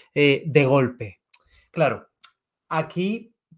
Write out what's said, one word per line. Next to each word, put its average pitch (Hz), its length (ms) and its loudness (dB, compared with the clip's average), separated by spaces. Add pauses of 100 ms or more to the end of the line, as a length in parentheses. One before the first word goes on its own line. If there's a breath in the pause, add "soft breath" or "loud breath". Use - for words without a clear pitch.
(140 loud breath)
eh, 143 320 2
de 143 180 2
golpe. 123 560 -2 (500 soft breath)
Claro, 120 380 -4 (600)
aquí 180 680 -8 (220)